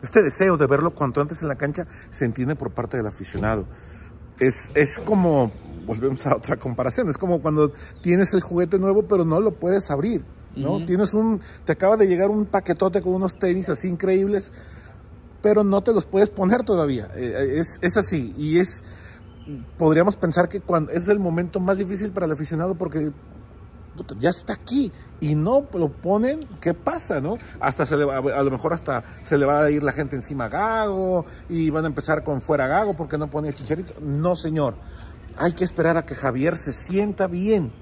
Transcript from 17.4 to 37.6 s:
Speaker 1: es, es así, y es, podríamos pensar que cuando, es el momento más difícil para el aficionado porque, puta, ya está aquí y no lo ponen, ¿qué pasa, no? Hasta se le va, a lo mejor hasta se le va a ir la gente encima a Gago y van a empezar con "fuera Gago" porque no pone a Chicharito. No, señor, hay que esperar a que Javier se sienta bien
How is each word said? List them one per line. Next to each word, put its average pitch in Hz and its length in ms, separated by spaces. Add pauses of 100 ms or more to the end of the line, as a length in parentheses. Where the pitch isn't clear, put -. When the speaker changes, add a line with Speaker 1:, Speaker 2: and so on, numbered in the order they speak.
Speaker 1:
es, 165 240
es 180 140
así, 135 420
y 156 200
es, - 260 (920)
podríamos 165 400
pensar 175 320
que 202 120
cuando, 160 320
es 175 160
el 208 100
momento 175 420
más 190 180
difícil 202 340
para 180 140
el 156 60
aficionado 156 420
porque, 156 360 (840)
puta, - 220
ya 139 120
está - 220
aquí 247 400 (280)
y 151 140
no 220 300 (100)
lo 165 140
ponen, 220 520 (200)
¿qué 170 140
pasa, 240 460
no? 170 180 (220)
Hasta 143 260
se 147 100
le 147 80
va, 135 140
a 135 240
lo 139 80
mejor 143 220
hasta 139 300 (220)
se 147 140
le 143 80
va 147 180
a 147 60
ir 147 120
la 139 100
gente 143 240
encima 131 300
a - 20
Gago 190 760 (240)
y 165 220
van 156 140
a 165 40
empezar 147 360
con 139 160
"fuera 139 260
Gago" 190 280
porque 156 240
no 151 100
pone 151 200
a 143 40
Chicharito. 156 480
No, 151 360
señor, 156 380 (640)
hay 170 160
que 180 120
esperar 170 320
a 160 80
que - 100
Javier 139 420
se 147 160
sienta 196 540
bien 180 560